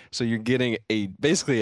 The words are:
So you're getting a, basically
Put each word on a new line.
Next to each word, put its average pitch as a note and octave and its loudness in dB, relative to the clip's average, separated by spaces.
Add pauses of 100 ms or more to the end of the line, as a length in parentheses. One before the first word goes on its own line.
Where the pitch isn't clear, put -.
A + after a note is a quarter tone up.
(120)
So - -4
you're A#2 0
getting A#2+ 0 (100)
a, G#2 0
basically C3+ 0